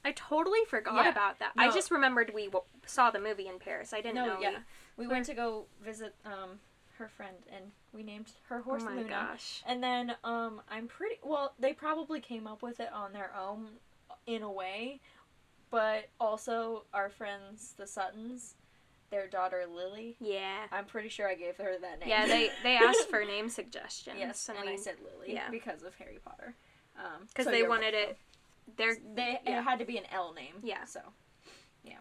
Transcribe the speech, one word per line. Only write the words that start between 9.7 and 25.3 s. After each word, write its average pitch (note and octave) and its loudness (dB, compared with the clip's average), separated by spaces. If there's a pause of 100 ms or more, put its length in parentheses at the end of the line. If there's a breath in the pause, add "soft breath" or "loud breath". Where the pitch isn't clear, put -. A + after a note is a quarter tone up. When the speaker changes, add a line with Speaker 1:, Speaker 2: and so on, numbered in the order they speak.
Speaker 2:
then, B3 0
um, A#3 -2
I'm A3+ -6
pretty, A4 -4
well, C#4+ 0
they C4+ 4
probably D4+ -2
came A3+ -8
up G#3+ -10
with A#3+ -8
it A#3 -4
on G3+ -6
their G3+ -6
own G#3+ -8 (460)
in A3+ -2
a G#3 -6
way, G3+ -6 (720 soft breath)
but A3 4 (120)
also A3+ 0
our G3+ 2
friends, G3+ -10
the G3 -12
Suttons, A3 -6 (560 soft breath)
their G3 0
daughter F#3 0
Lily, G3 -8
Speaker 1:
Yeah. G3 -2
Speaker 2:
I'm G3+ -2
pretty A3 -6
sure G3+ -2
I F#3 2
gave F3 -4
her F#3+ -2
that F3 -8
name. - -4
Speaker 1:
Yeah, G#3+ 6
they, A3+ 6
Speaker 2:
<laughs> - -8
Speaker 1:
they B3 6
asked A#3 10
for G#3+ 4
name G#3 -2
suggestions, - -10
Speaker 2:
Yes, - -6
Speaker 1:
and G#3 -8
Speaker 2:
and G3+ -4
I G3 -2
Speaker 1:
we, G3 -4
Speaker 2:
said G3+ -8
Lily - -10